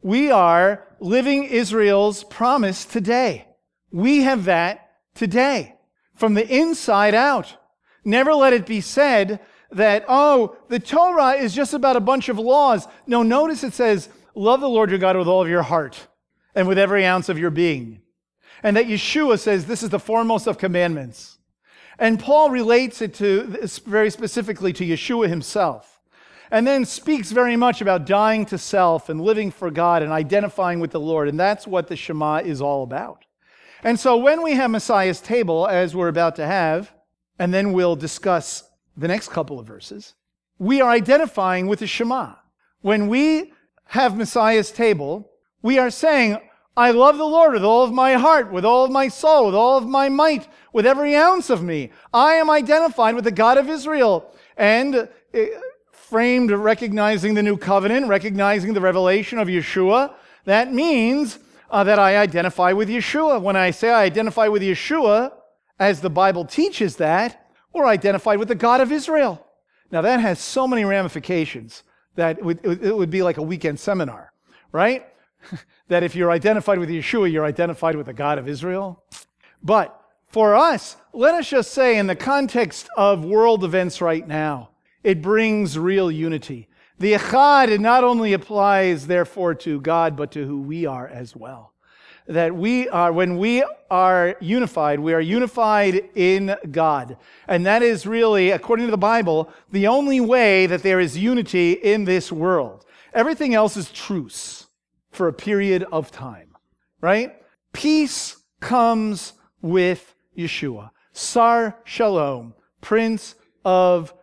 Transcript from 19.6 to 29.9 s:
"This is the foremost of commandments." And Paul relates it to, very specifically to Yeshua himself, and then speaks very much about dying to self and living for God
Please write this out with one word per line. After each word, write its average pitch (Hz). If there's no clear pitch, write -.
"This 220
is 214
the 196
foremost 226
of 214
commandments." 170
And 226
Paul 294
relates 240
it 214
to, 202
very 214
specifically 202
to 180
Yeshua 208
himself, 165
and 226
then 269
speaks 254
very 240
much 240
about 185
dying 214
to 196
self 170
and 160
living 208
for 180
God 170